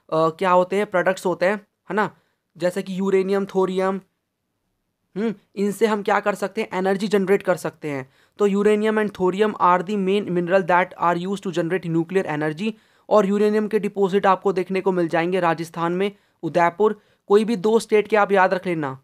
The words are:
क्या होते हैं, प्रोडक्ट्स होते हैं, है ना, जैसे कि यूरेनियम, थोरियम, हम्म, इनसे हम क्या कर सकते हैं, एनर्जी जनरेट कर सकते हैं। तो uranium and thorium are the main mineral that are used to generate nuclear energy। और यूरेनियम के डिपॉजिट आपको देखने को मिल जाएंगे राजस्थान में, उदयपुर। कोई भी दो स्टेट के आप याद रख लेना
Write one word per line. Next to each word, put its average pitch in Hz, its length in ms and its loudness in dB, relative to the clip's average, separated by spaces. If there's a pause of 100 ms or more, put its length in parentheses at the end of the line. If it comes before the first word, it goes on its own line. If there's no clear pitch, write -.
(120)
क्या 160 380 0
होते 180 260 4
हैं, 208 100 0
प्रोडक्ट्स 185 400 -2
होते 175 200 0
हैं, 208 100 2 (340)
है 175 40 -6
ना, 196 160 -2 (460)
जैसे 175 260 -4
कि 190 160 -8
यूरेनियम, 196 460 0
थोरियम, 190 560 -2 (1160)
हम्म, 214 180 -4 (220)
इनसे 202 300 0
हम 208 160 -2
क्या 202 180 2
कर 202 140 -2
सकते 196 260 -6
हैं, 214 80 -6 (100)
एनर्जी 190 300 0
जनरेट 196 340 2
कर 180 140 0
सकते 156 340 -8
हैं। 135 220 -8 (260)
तो 208 100 2
uranium 208 500 2
and 208 120 -2 (100)
thorium 190 420 0
are 180 200 4
the 190 260 -2
main 202 220 -2
mineral 175 320 0
that 180 240 2 (160)
are 175 260 0
used 196 180 -6
to 175 120 -6
generate 170 380 -2
nuclear 170 300 -2
energy। 156 460 -4 (360)
और 208 180 4
यूरेनियम 208 420 0
के 220 100 -2
डिपॉजिट 196 480 0
आपको 190 260 2
देखने 185 280 -2
को 190 120 0
मिल 175 160 0
जाएंगे 170 320 -2
राजस्थान 165 520 -2
में, 196 200 -2 (300)
उदयपुर। 180 580 0 (260)
कोई 214 180 4
भी 226 120 0
दो 214 220 2
स्टेट 208 300 0
के 214 80 2
आप 202 160 2
याद 190 220 4
रख 185 120 -6
लेना 147 380 -4